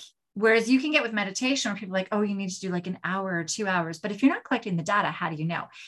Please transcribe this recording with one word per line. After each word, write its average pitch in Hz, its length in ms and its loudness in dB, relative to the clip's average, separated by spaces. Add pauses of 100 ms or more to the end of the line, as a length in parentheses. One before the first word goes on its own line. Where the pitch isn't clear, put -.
(360)
Whereas 220 340 4
you 262 100 8
can 302 120 0
get 302 100 4
with 226 120 -4
meditation 214 560 -2
where 196 80 -4
people 185 160 -8
are 190 40 2
like, 190 140 -2
"Oh, 208 80 2
you 202 140 0
need 196 160 -4
to 185 100 -10
do, 190 80 -6
like, 175 180 -2
an 180 160 -6
hour 185 360 -2
or 165 60 -2
two 202 220 -4
hours." 170 320 0
But 208 140 -6
if 208 100 -10
you're 277 100 8
not - 120 -6
collecting 220 320 -2
the 165 60 0
data, 190 280 2
how 165 200 -2
do 156 60 -4
you 156 100 -2
know? 165 180 -2 (240)